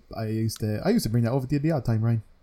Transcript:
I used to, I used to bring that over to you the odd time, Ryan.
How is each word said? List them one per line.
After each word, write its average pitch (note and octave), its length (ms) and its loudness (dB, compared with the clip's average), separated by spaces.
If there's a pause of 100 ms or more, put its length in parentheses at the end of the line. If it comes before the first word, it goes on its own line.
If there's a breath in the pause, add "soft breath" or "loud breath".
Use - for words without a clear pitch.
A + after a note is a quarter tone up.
(180)
I A2+ 100 -4
used A2 340 -2
to, G#2+ 220 -2
I F#3 60 2
used A3+ 140 2
to A#2+ 60 -2
bring A#2 160 2
that A2+ 60 0
over C3 160 0
to D3 80 -2
you C#3+ 40 2
the D#3 120 0
odd C#3 140 -2
time, A2 180 2
Ryan. A#2 200 2 (200)